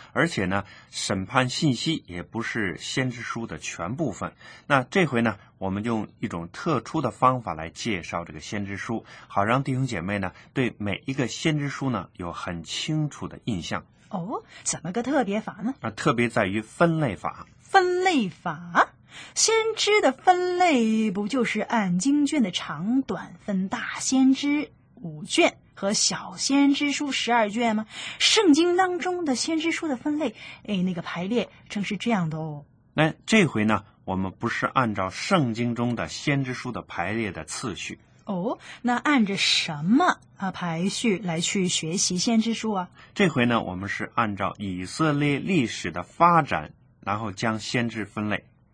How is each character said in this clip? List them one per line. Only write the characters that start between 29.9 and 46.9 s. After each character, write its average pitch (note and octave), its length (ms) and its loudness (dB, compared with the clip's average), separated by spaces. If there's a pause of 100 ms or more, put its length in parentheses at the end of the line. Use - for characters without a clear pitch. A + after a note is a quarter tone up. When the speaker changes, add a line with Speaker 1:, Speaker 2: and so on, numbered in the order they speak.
Speaker 2:
分 D4 200 -2
类， C#4 160 -2 (320)
哎， G#3 120 -2
那 F#3 160 0
个 E3 80 -6
排 F3 240 -6
列 A3 240 0 (180)
正 G#3 160 -4
是 G3 140 -4
这 - 120 -4
样 F3+ 200 2
的 D#3+ 80 -4
哦。 D3+ 260 -8 (300)
Speaker 1:
那 D#3 200 4 (120)
这 G#3+ 200 6
回 G#2+ 200 2
呢， G#2 180 4 (220)
我 F#2 100 -2
们 F#2+ 160 0
不 - 160 -4
是 - 180 -2
按 A#2+ 300 2
照 F#2+ 140 0
圣 C3 440 2
经 A#2+ 220 0
中 A#2+ 180 0
的 G2 140 -2
先 C#3 380 -2
知 B2+ 80 -6
书 B2 180 -8
的 G2 100 -6
排 F2 300 -4
列 A2 220 -2
的 D#2+ 100 -8
次 - 320 -8
序。 - 240 -12 (240)
Speaker 2:
哦， G3+ 360 -4 (220)
那 A#3+ 140 0
按 C4 300 4
着 G3 100 -2
什 - 480 -2
么， C4+ 360 4 (180)
啊， F#3+ 140 -4
排 F3 360 -4
序 G#3+ 320 0
来 E3+ 220 -2
去 F#3 260 0
学 E3 300 -2
习 F3+ 200 0
先 A3+ 220 2
知 A3 140 0
书 A3 180 -4
啊？ F3+ 180 -2 (240)
Speaker 1:
这 G3+ 140 4
回 B2 180 4
呢， A#2 160 4
我 F2+ 140 -4
们 G2 140 -6
是 - 260 -6
按 G#2+ 220 0
照 G2 200 -2
以 F#2 280 -6
色 D#3 260 0
列 C#3+ 260 2
历 D#3+ 300 2
史 - 240 -6
的 F2 120 -6
发 E3+ 380 4
展， D#2 320 -2 (260)